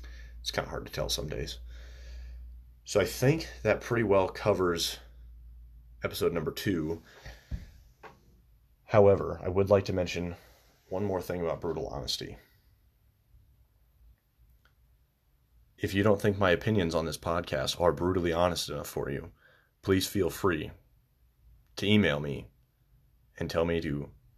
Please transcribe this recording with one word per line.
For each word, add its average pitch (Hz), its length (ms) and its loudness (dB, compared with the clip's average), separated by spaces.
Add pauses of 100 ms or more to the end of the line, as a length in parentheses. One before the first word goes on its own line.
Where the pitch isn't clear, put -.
(400)
it's - 100 -10
kinda - 180 -4
hard - 180 -8
to - 60 -16
tell - 160 -4
some - 200 -4
days. 71 300 -8 (1300)
So - 160 2
I 90 60 4
think 151 420 2 (140)
that 104 180 2
pretty 120 220 0
well 98 260 4
covers 90 720 0 (1040)
episode 87 300 0
number 80 160 -2
two. 82 520 -4 (1800)
However, 87 580 6
I 92 60 -4
would 95 220 2
like 98 160 6
to 101 80 -2
mention 87 420 -2 (520)
one 95 160 -4
more 95 180 -2
thing 90 180 -4
about 80 220 -2
brutal 80 240 -4
honesty. 64 500 -8 (3500)
If 92 160 -2
you 98 80 4
don't 104 180 6
think 104 160 2
my 98 140 4
opinions 87 440 2
on 82 120 0
this 78 100 -6
podcast 82 640 -2
are 85 120 6
brutally 87 420 0
honest 87 340 2
enough 73 200 -8
for - 200 -6
you, 76 220 -6 (500)
please 95 260 2
feel 92 220 0
free 82 440 -2 (1040)
to - 100 -2
email 92 340 6
me 71 300 -8 (880)
and 85 100 -4
tell 82 160 0
me 85 160 0
to 73 300 -6 (280)